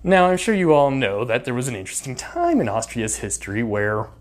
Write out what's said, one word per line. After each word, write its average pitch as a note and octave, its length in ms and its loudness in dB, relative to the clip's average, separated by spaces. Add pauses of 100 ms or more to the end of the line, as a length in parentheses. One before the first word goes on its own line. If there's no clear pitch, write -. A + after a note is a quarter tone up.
Now, F3+ 240 4
I'm F#3 100 2
sure G#3+ 180 0
you F3 180 4
all C#3+ 180 6
know A#2 340 0
that B2 200 0
there B2 100 -4
was B2 140 -2
an A#2 80 -6
interesting A#2 400 -10
time E4+ 440 0
in A#2+ 80 0
Austria's A2 480 -4
history G#2 460 -6
where G#2+ 460 -2 (120)